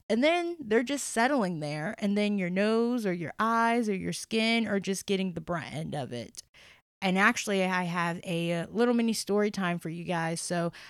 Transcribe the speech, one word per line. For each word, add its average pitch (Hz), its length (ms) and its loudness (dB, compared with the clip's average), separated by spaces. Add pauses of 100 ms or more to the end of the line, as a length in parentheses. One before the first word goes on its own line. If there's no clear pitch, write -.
and 226 140 2
then 339 380 2
they're 226 220 2
just 269 240 -2
settling 226 540 0
there, 151 380 -4
and 202 200 2
then 208 200 2
your 180 120 0
nose 226 560 2
or 180 60 2
your 175 260 -4
eyes 226 500 2
or 202 60 2
your 175 180 -2
skin 226 540 0
are 202 140 0
just 190 260 -4
getting 190 260 0
the 170 80 -8
brunt 160 320 -6
end 156 220 -6
of 139 180 -6
it. 117 300 -10 (640)
And 190 140 4
actually, 202 440 2
I 185 200 0
have 170 420 0
a, 170 300 -2
uh, 170 160 -2
little 240 240 2
mini 233 180 2
story 208 380 0
time 175 280 -2
for 160 120 -8
you 170 140 -8
guys. 165 360 -2
So 170 320 -2 (180)